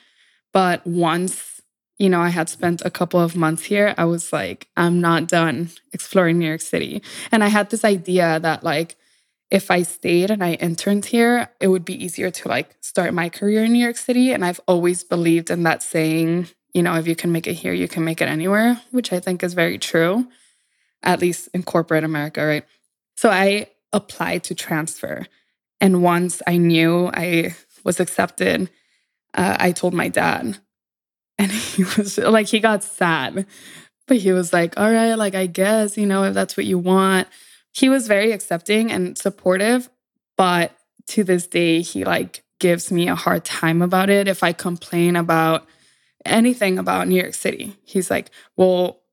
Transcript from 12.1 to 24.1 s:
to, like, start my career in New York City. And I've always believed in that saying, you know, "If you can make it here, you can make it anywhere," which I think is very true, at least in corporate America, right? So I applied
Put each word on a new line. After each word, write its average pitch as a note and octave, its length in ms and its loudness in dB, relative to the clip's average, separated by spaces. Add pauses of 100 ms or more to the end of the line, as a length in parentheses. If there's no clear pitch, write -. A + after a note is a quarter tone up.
to, - 180 -10
like, - 340 -4
start - 340 -2
my E3+ 140 -2
career G#3 340 0
in A#3 100 4
New A#3+ 100 4
York A#3+ 140 -4
City. B3+ 340 2
And F#3 140 -2
I've F3+ 220 -4
always F3 360 2
believed E3+ 460 0
in E3+ 140 -2
that E3 180 0
saying, E3 680 -2 (260)
you F3 100 2
know, E3+ 120 0
"If D#3+ 120 -2
you E3 80 0
can F3 160 -2
make E3 160 -2
it E3+ 80 -4
here, - 180 -6
you F3+ 140 -2
can E3 160 -4
make D#3+ 180 -2
it - 80 -2
anywhere," G#3 500 0 (120)
which B3 200 -2
I F3+ 80 -2
think F#3 240 -4
is F3+ 120 -4
very E3+ 240 0
true, F#3 480 0 (760)
at F3 160 0
least F3 340 -2
in F#3 100 -4
corporate E3 400 0
America, D#3 420 -4
right? D3+ 180 -2 (540)
So A#3 140 4
I G3 360 2 (240)
applied F3 540 -4